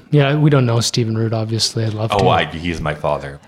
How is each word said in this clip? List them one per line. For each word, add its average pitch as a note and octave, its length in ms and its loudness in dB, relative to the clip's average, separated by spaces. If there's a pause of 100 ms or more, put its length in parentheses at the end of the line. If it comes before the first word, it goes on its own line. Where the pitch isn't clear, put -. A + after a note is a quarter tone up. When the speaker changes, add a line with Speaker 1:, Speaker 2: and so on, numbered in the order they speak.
(120)
Speaker 1:
Yeah, C#3+ 260 4
we D3+ 140 4
don't C3 160 4
know A#2 140 2
Stephen A2+ 360 -2
Root, A2+ 160 -2
obviously. A2 500 -2
I'd G#2+ 120 -4
love G#2+ 180 -4
Speaker 2:
Oh, G2+ 60 2
Speaker 1:
to. F#2+ 80 4
Speaker 2:
I, E2+ 180 4
he's D#2+ 340 -4
my D2+ 140 -4
father. C#2+ 540 -4